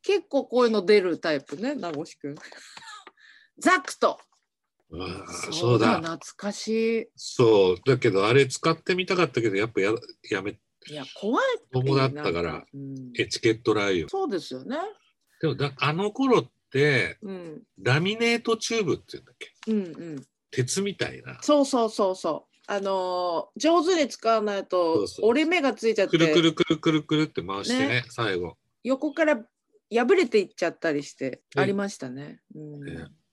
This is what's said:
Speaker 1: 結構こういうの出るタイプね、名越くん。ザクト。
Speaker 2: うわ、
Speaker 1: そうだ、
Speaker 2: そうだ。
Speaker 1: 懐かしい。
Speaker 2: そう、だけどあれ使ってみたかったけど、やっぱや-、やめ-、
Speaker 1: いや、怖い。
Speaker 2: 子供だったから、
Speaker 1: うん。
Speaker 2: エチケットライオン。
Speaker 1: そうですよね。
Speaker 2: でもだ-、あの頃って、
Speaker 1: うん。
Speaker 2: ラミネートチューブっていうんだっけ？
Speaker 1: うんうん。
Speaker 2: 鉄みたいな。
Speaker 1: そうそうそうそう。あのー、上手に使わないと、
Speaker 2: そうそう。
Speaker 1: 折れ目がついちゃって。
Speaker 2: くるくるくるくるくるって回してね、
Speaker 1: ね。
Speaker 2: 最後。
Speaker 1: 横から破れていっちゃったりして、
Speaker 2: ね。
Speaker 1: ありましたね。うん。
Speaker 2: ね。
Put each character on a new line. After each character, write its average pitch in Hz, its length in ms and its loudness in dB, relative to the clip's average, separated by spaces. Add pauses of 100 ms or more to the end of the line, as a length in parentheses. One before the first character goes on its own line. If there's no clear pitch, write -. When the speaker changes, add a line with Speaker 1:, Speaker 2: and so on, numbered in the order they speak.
Speaker 1:
結 381 260 0
構 277 180 -2
こ 247 140 0
う 247 40 6
い - 40 6
う - 20 4
の 208 140 0
出 208 160 6
る 175 180 -2
タ 160 160 0
イ 139 60 -2
プ - 160 -12
ね、 254 180 -6
名 185 160 -6
越 151 280 -10
く 143 100 -12
ん。 143 60 -10 (1200)
ザ 359 220 4
ク - 180 -12
ト。 - 220 0 (720)
Speaker 2:
う 80 80 -12
わ、 92 100 -6
Speaker 1:
そ 90 100 -8
う - 80 -14
だ、 - 260 -10
Speaker 2:
そ 120 240 2
う - 20 4
だ。 110 200 4
Speaker 1:
懐 165 200 -6 (180)
か 202 160 -6
し 226 500 -2
い。 - 120 -14
Speaker 2:
そ 104 580 4
う、 90 40 0 (100)
だ 131 120 4
け 120 120 2
ど 95 160 2
あ 113 60 2
れ 139 140 6
使 160 240 -2
っ 160 60 0
て - 180 -4
み 185 120 -2
た 190 100 0
か 175 80 4
っ 143 40 -2
た 123 120 -2
け 113 100 0
ど、 95 60 -2
や 104 100 2
っ - 40 -10
ぱ 101 100 -2
や-、 101 120 2 (380)
や 98 120 -2
め-、 101 100 -8 (380)
Speaker 1:
い 147 40 -14
や、 139 100 -10 (100)
怖 262 280 -2
い。 - 20 0 (280)
Speaker 2:
子 131 100 0
供 135 140 2
だ 135 100 4
っ 135 60 -2
た 143 200 -4
か 85 100 -2
ら、 80 300 -6
Speaker 1:
う 139 40 -18
ん。 135 420 -14
Speaker 2:
エ 107 80 0
チ - 140 -8
ケ 117 100 4
ッ 113 120 -2
ト 110 120 2
ラ 101 160 0
イ 85 140 0
オ - 20 -8
ン。 - 20 -16
Speaker 1:
そ 381 160 -4
う 320 60 -4
で 180 100 -4
す - 140 -12
よ 131 100 -14
ね。 247 140 -8 (600)
Speaker 2:
で 160 80 -2
も 131 60 -2
だ-、 143 240 -4
あ 143 140 0
の 202 180 -2
頃 254 280 4
っ 131 120 -2 (200)
て、 135 520 2
Speaker 1:
う 196 80 -12
ん。 175 320 -14 (200)
Speaker 2:
ラ 127 180 2
ミ 202 160 0
ネ 233 200 2
ー 233 60 -6
ト 226 140 0
チ - 200 -4
ュ 226 40 0
ー 196 40 -2
ブ 143 100 0
っ - 40 -6
て - 180 -18
い - 40 -16
う - 20 -20
ん - 40 -20
だ - 60 -20
っ - 60 -20
け？ - 140 -16 (180)
Speaker 1:
う 220 40 0
ん 208 40 0
う - 20 0 (360)
ん。 127 100 -16 (240)
Speaker 2:
鉄 131 300 -2
み 202 160 -4
た 73 160 -4
い 67 100 -16
な。 - 200 -16
Speaker 1:
そ 294 200 6
う - 40 4
そ 233 200 0
う 214 40 -2
そ 196 220 0
う 190 40 -6
そ - 340 -6
う。 - 40 -20 (160)
あ 202 100 -2
の 180 760 -2
ー、 - 40 -12
上 330 220 4
手 330 200 2
に 240 60 0
使 - 180 -8
わ 226 140 4
な 208 180 -2
い 190 80 -8
と、 170 300 2
Speaker 2:
そ 160 60 2
う 90 60 -2
そ - 180 -8
う。 226 40 6
Speaker 1:
折 254 100 4
れ 320 60 2
目 339 140 2
が 262 140 0
つ - 140 -4
い 220 60 2
ち 202 60 0
ゃ 190 60 4
っ - 20 -8
て。 170 80 2
Speaker 2:
く 160 80 6
る 156 80 4
く 170 100 6
る 160 120 4
く 170 100 2
る 160 140 0
く 165 140 2
る 151 100 2
く 151 140 -2
る 151 60 2
っ 151 40 2
て - 160 -8
回 98 220 -4
し - 40 -2
て 247 100 0
ね、 269 100 0
Speaker 1:
ね。 120 200 0
Speaker 2:
最 101 300 -2
後。 87 180 -6 (280)
Speaker 1:
横 269 280 -2
か 320 140 2
ら 302 100 4 (540)
破 233 140 2 (100)
れ 349 120 4
て 220 120 2
い 190 60 4
っ - 100 -8
ち - 100 -4
ゃ 165 60 0
っ - 80 -20
た 165 140 0
り 143 100 -2
し - 120 -14
て、 131 280 -8 (120)
Speaker 2:
ね。 143 80 2
Speaker 1:
あ - 20 4
り 196 100 0
ま 202 140 -2
し - 100 -12
た 131 100 -10
ね。 139 320 -14 (140)
う 151 40 -14
ん。 147 260 -14
Speaker 2:
ね。 82 220 -12 (260)